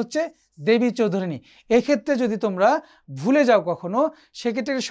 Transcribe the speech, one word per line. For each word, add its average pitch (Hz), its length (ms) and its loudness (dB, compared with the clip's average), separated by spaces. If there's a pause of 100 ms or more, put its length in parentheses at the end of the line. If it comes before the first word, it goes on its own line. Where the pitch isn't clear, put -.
হচ্ছে 269 200 -4 (460)
দেবী 233 220 4 (100)
চৌধুরানী। 185 380 -2 (400)
এক্ষেত্রে 269 360 0 (100)
যদি 226 120 -2 (100)
তোমরা 196 240 2 (500)
ভুলে 254 300 2
যাও 208 120 4 (100)
কখনো, 180 280 -4 (400)
সেক্ষেত্রে 240 340 -4
একটা 262 180 -4